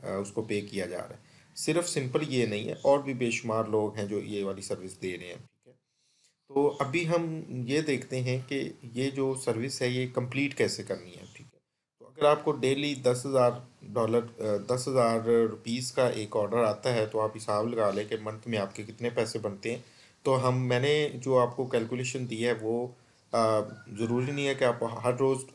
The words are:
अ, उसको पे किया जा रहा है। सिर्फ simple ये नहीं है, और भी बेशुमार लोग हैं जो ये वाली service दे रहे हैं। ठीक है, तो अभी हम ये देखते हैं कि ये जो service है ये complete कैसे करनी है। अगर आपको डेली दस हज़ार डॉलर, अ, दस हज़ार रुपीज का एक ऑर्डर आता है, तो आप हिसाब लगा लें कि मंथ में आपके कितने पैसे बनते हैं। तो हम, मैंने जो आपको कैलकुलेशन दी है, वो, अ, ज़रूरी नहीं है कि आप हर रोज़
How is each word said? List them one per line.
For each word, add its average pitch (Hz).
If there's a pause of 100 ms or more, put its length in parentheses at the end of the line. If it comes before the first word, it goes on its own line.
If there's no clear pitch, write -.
अ, 98
उसको 101
पे 104
किया 95
जा 87
रहा -
है। - (380)
सिर्फ 165
simple 143
ये 127
नहीं 104
है, -
और 139
भी 135
बेशुमार 117
लोग 107
हैं 104
जो 101
ये 101
वाली 98
service 92
दे 92
रहे 90
हैं। 87
ठीक -
है, 127 (760)
तो 139
अभी 143
हम 165 (220)
ये 151
देखते 131
हैं 127
कि -
ये 123
जो 135
service 123
है 123
ये 127
complete 127
कैसे 104
करनी 90
है। 87 (920)
अगर 147
आपको 151
डेली 139
दस 123
हज़ार 123 (160)
डॉलर, 113
अ, 107
दस 127
हज़ार 113
रुपीज 117
का 127
एक 107
ऑर्डर 104
आता 113
है, 110
तो 110
आप 107
हिसाब 107
लगा 113
लें 104
कि 113
मंथ 107
में 110
आपके 98
कितने 117
पैसे 117
बनते 107
हैं। 127 (400)
तो 135
हम, 127
मैंने 127
जो 127
आपको 120
कैलकुलेशन 123
दी 120
है, 117
वो, 117 (380)
अ, 110 (380)
ज़रूरी 123
नहीं 143
है 139
कि 127
आप 120
हर 123
रोज़ 135 (140)